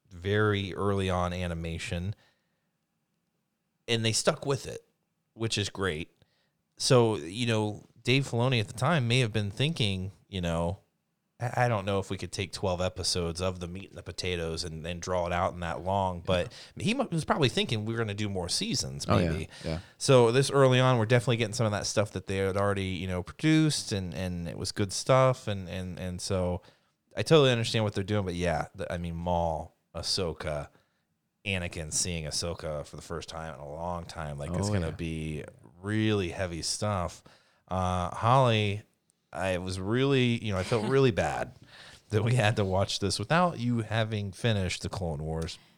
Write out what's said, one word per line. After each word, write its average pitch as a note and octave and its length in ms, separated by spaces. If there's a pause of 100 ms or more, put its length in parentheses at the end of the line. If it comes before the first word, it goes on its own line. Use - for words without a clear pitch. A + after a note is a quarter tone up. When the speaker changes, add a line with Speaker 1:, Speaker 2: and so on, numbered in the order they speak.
(120)
Speaker 1:
very G2 640
early G2 340
on F2+ 220
animation, F2 840 (1700)
and A#2 160
they A2 80
stuck - 340
with C#3 220
it, - 140 (520)
which A2+ 240
is G2+ 120
great. F2 400 (680)
So, A#2+ 400
you F#2+ 300
know, G#2+ 360 (200)
Dave C3+ 260
Filoni A#2+ 300
at G2+ 80
the - 60
time C#3 340
may B2 120
have A2+ 140
been G#2 180
thinking, G2+ 600 (160)
you F#2+ 140
know, E2+ 380 (600)
I, B2 260
I - 20
don't G2+ 180
know G2 140
if - 100
we F#2+ 80
could F2+ 140
take G2 220
twelve F2+ 280
episodes F2+ 600
of F#2 180
the F2 80
meat F2+ 220
and - 80
the E2+ 60
potatoes E2+ 600
and, D#2+ 220
and F2 160
draw F2+ 240
it F2 80
out F2 200
in F2+ 80
that E2+ 220
long, F#2 420
but F2 260 (260)
he F#3+ 160
mu-, B3+ 180
was E3 140
probably D3+ 240
thinking A2 360
we A2+ 80
were A#2 60
gonna G#2 140
do G#2 160
more F2+ 200
seasons, D2+ 580
Speaker 2:
Oh, G#2+ 100
yeah, F2+ 140
Speaker 1:
maybe. E2 180 (140)
Speaker 2:
yeah. D#2+ 160 (180)
Speaker 1:
So B2 340
this C#3 200
early C3 280
on, B2+ 180
we're A2 80
definitely A#2+ 320
getting A2 160
some A#2 120
of G#2 60
that G2+ 140
stuff G2+ 260
that - 160
they F#2+ 100
had F#2+ 200
already, G2 280
you F#2 220
know, F2+ 160
produced, D#3 680
and, F#2 220
and F2 340
it G#1+ 100
was - 140
good G2+ 220
stuff, C3 540
and, G2 220
and, F#2 300
and F2+ 220
so F2+ 400 (560)
I G#2+ 60
totally C#3 280
understand A2+ 340
what G#2 80
they're G2 100
doing, G#2 220
but F2+ 100
yeah, E2 400
the, - 160
I F2 60
mean, E2+ 180
Maul, E2+ 600 (200)
Ahsoka, D#2+ 720 (800)
Anakin F2 480
seeing E2+ 320
Ahsoka D2+ 600
for - 120
the D2+ 40
first D#2+ 280
time D#2+ 260
in C2 40
a C#2+ 100
long E2+ 360
time, D2 320
like, D2 160
it's G2 160
Speaker 2:
Oh, G#2+ 40
Speaker 1:
gonna F2 140
Speaker 2:
yeah. E2 40
Speaker 1:
be D#2+ 520 (380)
really G#2 480
heavy E2+ 320
stuff. F#2+ 600 (460)
Uh, F2+ 460
Holly, A2 720 (500)
I F#2 240
was F#2 220
really, B2 640
you G#2+ 100
know, F#2 60
I F#2 40
felt G#2+ 220
really C3 260
Speaker 3:
<laughs> F2 140
Speaker 1:
bad B1+ 260 (580)
that G#2+ 140
we A#2+ 120
had G#2+ 200
to G#2+ 100
watch F#2+ 340
this G2 200
without E3 400
you A#2+ 220
having G#2+ 500
finished G2 520
the F2+ 60
Clone D#2+ 340
Wars, D#2+ 340 (200)